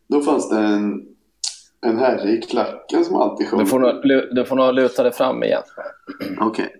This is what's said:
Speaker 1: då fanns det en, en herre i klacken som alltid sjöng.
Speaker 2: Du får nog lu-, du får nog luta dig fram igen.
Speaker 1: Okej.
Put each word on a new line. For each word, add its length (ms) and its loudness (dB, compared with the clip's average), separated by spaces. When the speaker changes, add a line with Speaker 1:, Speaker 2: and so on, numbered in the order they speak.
Speaker 1:
då 140 2
fanns 280 0
det 100 0
en, 460 -2
en 180 0
herre 320 2
i 100 0
klacken 640 -2
som 100 -4
alltid 340 -2
sjöng. 100 0
Speaker 2:
Du 60 2
får 140 2
nog 260 2
lu-, 280 2
du 120 0
får 100 -4
nog 180 4
luta 300 2
dig 80 4
fram 320 -2
igen. 200 0
Speaker 1:
Okej. 400 -2